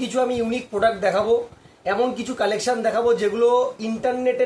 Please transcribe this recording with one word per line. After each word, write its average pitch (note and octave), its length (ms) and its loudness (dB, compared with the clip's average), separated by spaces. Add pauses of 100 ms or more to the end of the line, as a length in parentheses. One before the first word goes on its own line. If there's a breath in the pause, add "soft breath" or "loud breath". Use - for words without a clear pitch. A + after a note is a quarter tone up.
কিছু A#3+ 240 -4
আমি B3 160 0
ইউনিক A3+ 320 -2
প্রোডাক্ট G#3+ 340 2
দেখাবো, G#3+ 280 2 (580 loud breath)
এমন A#3 160 2 (100)
কিছু A#3+ 140 -6 (100)
কালেকশন G#3+ 340 0 (100)
দেখাবো A3+ 220 2 (140)
যেগুলো A3 260 2 (400)
ইন্টারনেটে B3+ 580 -2